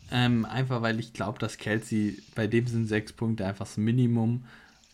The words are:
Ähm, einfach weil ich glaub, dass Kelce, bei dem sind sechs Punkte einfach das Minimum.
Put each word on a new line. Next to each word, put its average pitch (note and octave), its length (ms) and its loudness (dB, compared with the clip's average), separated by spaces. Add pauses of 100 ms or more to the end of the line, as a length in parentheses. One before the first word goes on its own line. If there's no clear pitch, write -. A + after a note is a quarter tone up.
(120)
Ähm, B2 340 2
einfach B2+ 360 -2
weil A2+ 180 0
ich A2+ 140 -8
glaub, G#2+ 260 -4
dass - 180 -4
Kelce, G#2+ 580 0 (200)
bei A2 120 0
dem A#2 200 2
sind A2+ 200 0
sechs G#2+ 260 -2
Punkte A2+ 320 -2
einfach G2 200 -4
das - 120 -14
Minimum. A#2 680 2 (480)